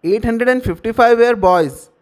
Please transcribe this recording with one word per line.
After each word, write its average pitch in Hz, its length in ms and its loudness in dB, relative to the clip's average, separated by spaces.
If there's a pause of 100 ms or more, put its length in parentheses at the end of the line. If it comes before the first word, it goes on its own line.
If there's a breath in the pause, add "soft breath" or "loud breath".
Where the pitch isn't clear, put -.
eight 208 200 -2
hundred 240 300 -2
and 254 160 -6
fifty-five 233 480 0
were 240 180 2
boys 180 540 -2 (120)